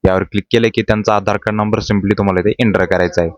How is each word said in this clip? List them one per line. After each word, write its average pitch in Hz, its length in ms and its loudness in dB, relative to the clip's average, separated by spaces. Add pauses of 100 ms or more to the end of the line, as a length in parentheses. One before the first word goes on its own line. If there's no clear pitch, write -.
यावर 92 200 2
क्लिक 101 260 -6
केलं 113 240 2
की 113 80 0
त्यांचा 107 340 0
आधार 101 220 0
कार्ड 107 180 -4
नंबर 107 280 -2
simply 101 340 0
तुम्हाला 95 220 0
इथे 101 180 -4
एंटर 95 280 2
करायचा 87 360 0
आहे. 82 160 -2